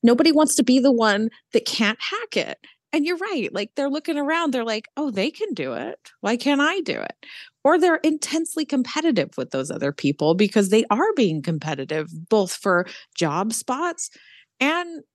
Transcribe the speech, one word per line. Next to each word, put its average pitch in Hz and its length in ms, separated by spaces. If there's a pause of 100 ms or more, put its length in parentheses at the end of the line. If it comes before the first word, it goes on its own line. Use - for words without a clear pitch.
Nobody 247 300
wants 302 240
to - 80
be 254 160
the 262 120
one 220 380 (220)
that 233 140
can't 220 340
hack 440 360
it. - 220 (340)
And 294 140
you're 349 120
right. 359 340
Like, 202 240
they're 277 140
looking 294 280
around, 311 340
they're 240 120
like, 226 220 (100)
"Oh, 285 140
they 202 200
can 392 240
do 135 200
it. - 240 (220)
Why 214 160
can't 277 240
I 339 200
do 160 200
it?" - 140 (500)
Or 311 140
they're 330 180
intensely 311 680
competitive 269 720
with 127 140
those 135 200
other 139 220
people 151 420
because 196 360
they 214 200
are 311 240
being 170 280
competitive, 151 680 (220)
both 202 240
for 180 320 (300)
job 175 360
spots 330 580 (500)
and 330 420 (120)